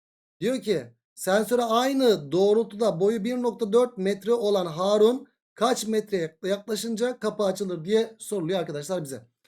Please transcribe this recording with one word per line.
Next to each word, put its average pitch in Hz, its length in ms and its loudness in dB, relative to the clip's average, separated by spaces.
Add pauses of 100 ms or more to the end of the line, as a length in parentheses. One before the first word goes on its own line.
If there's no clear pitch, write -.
(400)
Diyor 247 220 -2
ki 160 240 -2 (280)
sensöre 214 480 0
aynı 233 720 2
doğrultuda 208 680 2
boyu 202 240 2
bir 247 180 -2
nokta 233 300 -2
dört 240 260 2
metre 196 340 0
olan 202 340 2
Harun 208 640 2 (260)
kaç 233 320 0
metreye 208 580 -2
yaklaşınca 214 760 -4
kapı 208 260 -2
açılır 190 400 -4
diye 220 340 0
soruluyor 190 400 -4
arkadaşlar 170 440 -6
bize. 131 240 -12 (220)